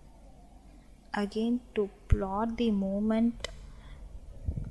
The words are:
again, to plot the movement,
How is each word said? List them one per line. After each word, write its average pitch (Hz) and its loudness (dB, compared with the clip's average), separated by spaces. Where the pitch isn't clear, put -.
again, 220 2
to 202 2
plot 208 2
the 233 4
movement, 214 2